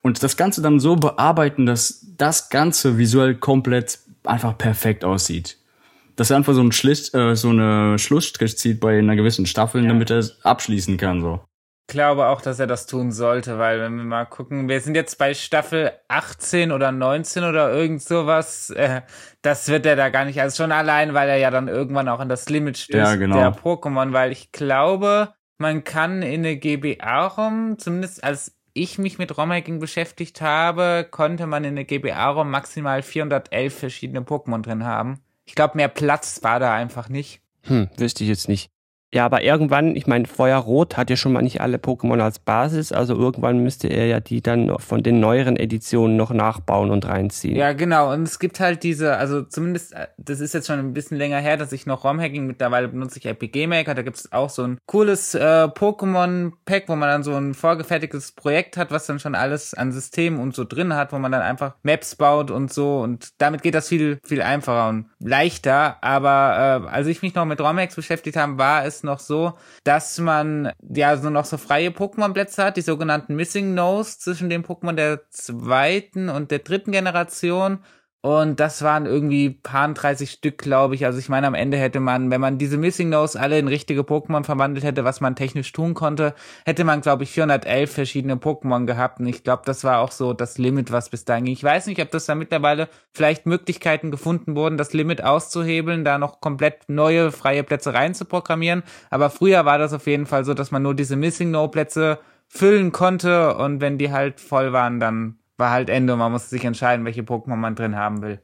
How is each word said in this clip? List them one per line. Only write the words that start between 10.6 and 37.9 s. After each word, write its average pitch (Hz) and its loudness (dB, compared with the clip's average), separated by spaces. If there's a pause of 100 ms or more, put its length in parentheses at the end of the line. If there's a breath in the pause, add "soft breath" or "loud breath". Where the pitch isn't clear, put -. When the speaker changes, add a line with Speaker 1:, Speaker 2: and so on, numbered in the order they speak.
Speaker 1:
kann, 90 0
so. 85 -4 (480)
Speaker 2:
Ich - -16
glaube 143 2
auch, 135 2
dass 131 -6
er 127 0
das 120 -4
tun 123 -4
sollte, 120 -2
weil 113 2
wenn 117 -6
wir 120 -10
mal 117 -4
gucken, 131 -8
wir 135 0
sind 151 -4
jetzt - -2
bei 143 2
Staffel 151 -2 (160)
achtzehn 165 -2
oder 135 0
neunzehn 143 -2
oder 156 2
irgend 156 0
sowas, 160 -2
äh, 131 0 (400 loud breath)
das 143 0
wird 147 2
er 147 6
da 135 4
gar 131 2
nicht, 139 -4
also 139 -2
schon 160 -2
allein, 151 2
weil 143 2
er 139 4
ja 131 4
dann 131 0
irgendwann 135 -2
auch 120 -2
an 131 -6
das 127 -4
Limit 147 -2
stößt - -8
Speaker 1:
Ja, 107 6
genau. 95 2
Speaker 2:
der 98 6
Pokémon, 135 -2
weil 131 2
ich - -14
glaube, 190 2 (240)
man 156 -2
kann 170 -2
in 160 -4
eine 156 -2
G 147 -2
B 143 -4
A 139 0
rom, 220 -4
zumindest 180 -8
als 143 -6 (200)
ich 175 -6
mich 190 -6
mit 175 -8
rom-hacking 165 -4
beschäftigt 165 -8
habe, 170 0
konnte 165 -2
man 151 -2
in 143 -4
eine 139 -6
G 143 -4
B 135 -4
A 104 0
rom 147 -2
maximal 139 -4
vierhundertelf 139 -4
verschiedene 131 -8
Pokémon 123 -4
drin 113 -6
haben. 120 -4 (260)
Ich - -18
glaub, 151 2
mehr 143 2
Platz - -2
war 117 2
da 120 2
einfach 117 -6
nicht. 139 -10 (220)
Speaker 3:
Hm, 113 2